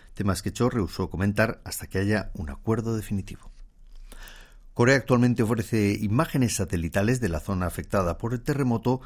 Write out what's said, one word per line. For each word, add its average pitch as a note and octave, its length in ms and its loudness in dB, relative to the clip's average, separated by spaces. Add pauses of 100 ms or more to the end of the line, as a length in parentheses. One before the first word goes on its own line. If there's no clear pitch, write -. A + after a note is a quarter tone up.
(140)
temas F#2+ 280 -2
que F2+ 120 -6
Cho A#2+ 160 2
rehusó G2 400 -2
comentar G#2 560 0
hasta - 220 -10
que - 100 -6
haya G2 360 0
un D#2+ 160 -8
acuerdo A2+ 460 -2
definitivo. - 560 -6 (1200)
Corea B2 220 6
actualmente B2 480 4
ofrece G#2+ 560 2
imágenes A2+ 560 2
satelitales G2 640 0
de A2+ 80 0
la D#2+ 140 -2
zona F2+ 240 -2
afectada F2 520 -2
por A#2 160 -4
el A#2+ 80 -4
terremoto B2+ 640 0